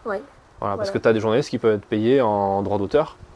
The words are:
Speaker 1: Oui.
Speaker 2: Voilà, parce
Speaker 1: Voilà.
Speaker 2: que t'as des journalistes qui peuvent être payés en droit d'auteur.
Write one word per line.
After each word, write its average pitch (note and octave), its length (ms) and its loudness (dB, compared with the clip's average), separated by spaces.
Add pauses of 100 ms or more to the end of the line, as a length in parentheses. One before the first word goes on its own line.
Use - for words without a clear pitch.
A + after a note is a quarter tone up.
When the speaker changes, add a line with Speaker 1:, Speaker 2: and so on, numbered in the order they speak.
Speaker 1:
Oui. G3+ 100 -4 (440)
Speaker 2:
Voilà, G2+ 160 -4
parce G#2 120 -4
Speaker 1:
Voilà. G2 40 -8
Speaker 2:
que A2+ 60 -2
t'as A#2 140 4
des A2 80 2
journalistes A2+ 300 0
qui B2 80 -4
peuvent A2 160 2
être G#2 120 -4
payés A#2+ 340 2
en G2+ 420 0
droit G2+ 160 -2
d'auteur. D3 380 0 (200)